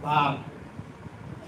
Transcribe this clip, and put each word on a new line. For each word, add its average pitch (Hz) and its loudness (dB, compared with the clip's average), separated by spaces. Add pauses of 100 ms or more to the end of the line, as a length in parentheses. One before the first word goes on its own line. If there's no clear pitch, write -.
ભાગ. 151 6 (1120)